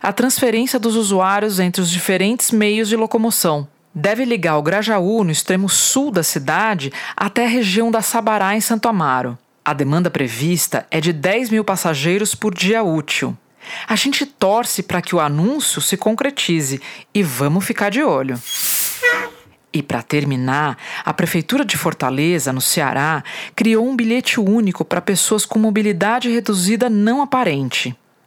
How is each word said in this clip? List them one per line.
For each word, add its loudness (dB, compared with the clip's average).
a 0
transferência 2
dos 0
usuários 2
entre 2
os 0
diferentes 0
meios 2
de 2
locomoção. 0
Deve 0
ligar 2
o 2
Grajaú, 2
no 0
extremo 0
sul 0
da 2
cidade, -2
até 0
a 2
região 2
da 2
Sabará, 0
em 0
Santo 0
Amaro. 0
A 0
demanda 2
prevista -2
é 0
de 0
dez 0
mil 2
passageiros 0
por -2
dia 0
útil. -2
A 0
gente 0
torce 0
para -2
que -6
o 2
anúncio 0
se -2
concretize -2
e 0
vamos 0
ficar -2
de 0
olho. 0
E -2
pra -4
terminar, -2
a -2
Prefeitura 0
de -2
Fortaleza, -2
no -2
Ceará, 0
criou 2
um -2
bilhete 0
único 2
pra 0
pessoas 0
com -2
mobilidade 2
reduzida 0
não 2
aparente. -2